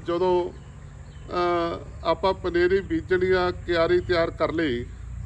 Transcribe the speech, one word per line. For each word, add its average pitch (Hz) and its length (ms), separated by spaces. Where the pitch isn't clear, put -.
ਜਦੋਂ, 175 240
ਅਹ, - 1600
ਆਪਾਂ 185 240
ਪਨੀਰੀ 180 460
ਬੀਜਣੀ 180 520
ਆ, 180 200
ਕਿਆਰੀ 175 480
ਤਿਆਰ 170 320
ਕਰ 151 220
ਲਈ, 139 320